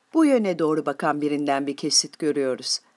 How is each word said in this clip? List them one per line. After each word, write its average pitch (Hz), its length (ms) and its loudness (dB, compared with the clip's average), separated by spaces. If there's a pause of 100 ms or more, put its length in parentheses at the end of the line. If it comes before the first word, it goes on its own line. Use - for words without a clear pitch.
(140)
bu 320 100 4
yöne 220 340 2
doğru 156 280 0
bakan 147 340 -2
birinden 143 460 0
bir 143 100 -6
kesit - 420 -2
görüyoruz. 139 640 -2 (160)